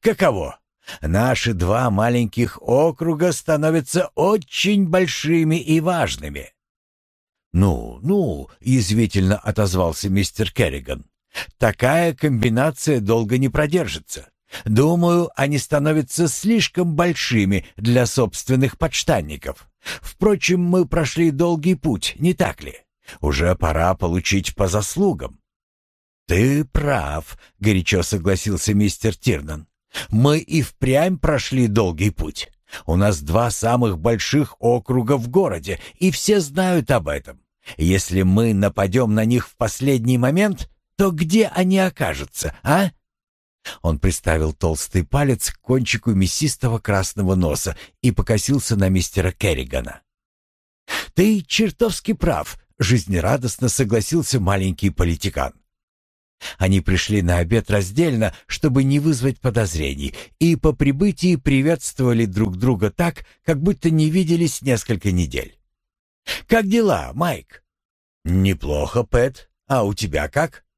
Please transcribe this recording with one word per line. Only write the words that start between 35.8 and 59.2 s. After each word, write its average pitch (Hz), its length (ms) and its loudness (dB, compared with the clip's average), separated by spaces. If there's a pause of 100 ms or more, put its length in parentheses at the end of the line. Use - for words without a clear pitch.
и 185 120 2
все 202 300 0
знают 170 500 -2
об 104 180 0
этом. 73 320 -8 (360)
Если 92 460 2
мы 107 320 4
нападём 101 600 0
на 110 100 2
них 117 240 0
в - 80 -20
последний 127 600 0
момент, 175 520 0 (260)
то 196 140 2
где 175 360 2
они 185 320 0
окажутся, 80 840 -4
а? 180 280 2 (920)
Он 80 160 0
приставил 80 540 0
толстый 82 520 -2
палец 139 460 0
к - 100 -12
кончику 120 520 0
мясистого 95 680 0
красного 95 560 0
носа 82 420 0 (240)
и 127 100 2
покосился 117 640 0
на 98 120 2
мистера 92 440 0
Керригана. 65 680 -4 (1120)
"Ты 202 280 4
чертовски 220 720 -2
прав", — - 440 -2 (200)
жизнерадостно 110 880 0
согласился 117 720 0
маленький 95 500 0
политикан. 78 720 -4 (960)
Они 95 220 2
пришли 95 420 0
на 87 160 2
обед 90 320 0
раздельно, 110 640 0 (120)
чтобы 135 380 0
не 139 140 2
вызвать 139 420 0